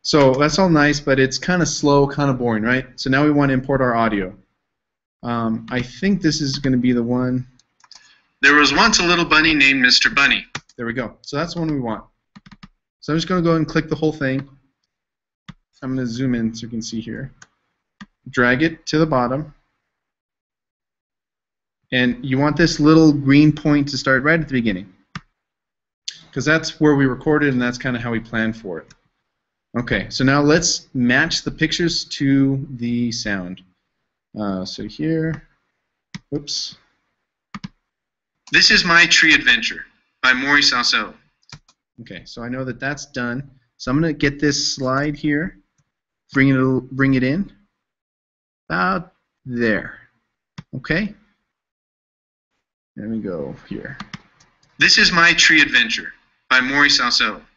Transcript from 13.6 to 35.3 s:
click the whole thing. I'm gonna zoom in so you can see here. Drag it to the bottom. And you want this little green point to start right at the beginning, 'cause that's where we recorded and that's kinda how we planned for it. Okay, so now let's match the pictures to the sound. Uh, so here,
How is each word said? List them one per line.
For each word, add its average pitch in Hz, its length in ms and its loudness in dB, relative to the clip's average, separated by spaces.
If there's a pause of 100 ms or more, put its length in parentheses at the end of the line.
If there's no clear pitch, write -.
click 156 220 -2
the 160 60 -2
whole 151 180 0
thing. 139 340 -4 (1300)
I'm 131 160 -6
gonna 127 100 -4
zoom 123 280 -2
in 113 200 -2
so - 100 -12
you 117 40 -14
can 113 140 -8
see 113 180 -8
here. 113 320 -12 (960)
Drag 127 340 2
it 165 240 -2
to 151 120 0
the 165 80 4
bottom. 135 480 -2 (2250)
And 123 320 0
you 131 140 -2
want 147 220 0
this 165 200 2
little 156 360 6
green 139 360 6
point 147 380 0
to 139 80 -8
start 131 280 0
right 160 140 2
at 156 80 -4
the - 60 -8
beginning, 107 400 -2 (1400)
'cause 131 140 -6
that's 160 360 0
where 151 160 4
we 139 100 4
recorded 143 480 0
and 123 80 0
that's 123 160 -4
kinda 127 200 -4
how 120 120 -6
we 113 100 -2
planned 113 380 -4
for 87 200 -10
it. - 140 -18 (840)
Okay, 117 320 -4
so - 120 -4
now 139 200 4
let's 160 500 2
match 131 520 0
the 143 60 -6
pictures 160 540 -2
to 135 680 0
the 120 380 -4
sound. 95 520 -6 (760)
Uh, 98 280 -4
so 104 200 -12
here, 160 600 -4 (880)